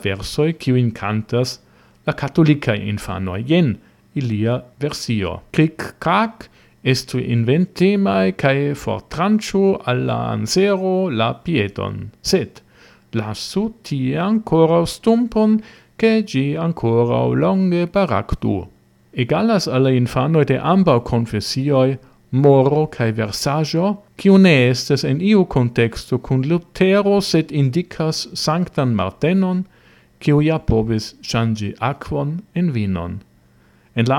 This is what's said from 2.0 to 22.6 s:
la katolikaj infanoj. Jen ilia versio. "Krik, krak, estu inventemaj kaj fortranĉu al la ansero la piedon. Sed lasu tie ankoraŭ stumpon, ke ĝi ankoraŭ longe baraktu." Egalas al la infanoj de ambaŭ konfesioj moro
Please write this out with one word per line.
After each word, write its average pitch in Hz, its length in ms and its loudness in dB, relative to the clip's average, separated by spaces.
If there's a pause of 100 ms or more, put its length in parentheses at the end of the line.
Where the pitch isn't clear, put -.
la 151 100 -2
katolikaj 147 640 2 (140)
infanoj. 95 540 -6
Jen 156 280 2 (400)
ilia 117 480 -2 (180)
versio. 104 600 -4 (120)
"Krik, 160 300 0 (180)
krak, 214 480 -4 (340)
estu 127 360 -2
inventemaj 185 1200 0
kaj 143 340 0
fortranĉu 196 880 -2 (200)
al 127 240 -2
la 117 100 -2 (140)
ansero 185 800 0
la 113 240 -2
piedon. 101 760 -4 (120)
Sed - 400 -2 (500)
lasu 113 600 -4 (100)
tie 135 360 -4
ankoraŭ 170 680 2
stumpon, 220 720 2 (360)
ke 220 260 2
ĝi 139 340 -2
ankoraŭ 120 800 0
longe 175 500 2
baraktu." 110 800 -2 (460)
Egalas 175 560 0
al 127 140 2
la 131 80 4
infanoj 131 540 2
de 131 140 0
ambaŭ 165 460 4
konfesioj 131 960 0 (320)
moro 139 560 4